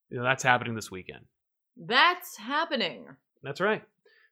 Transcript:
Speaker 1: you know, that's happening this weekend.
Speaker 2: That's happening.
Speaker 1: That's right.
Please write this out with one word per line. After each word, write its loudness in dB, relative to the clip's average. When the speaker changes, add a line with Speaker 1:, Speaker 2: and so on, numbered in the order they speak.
Speaker 1:
you -10
know, -4
that's 2
happening 4
this -10
weekend. -12
Speaker 2:
That's 2
happening. -4
Speaker 1:
That's -8
right. 0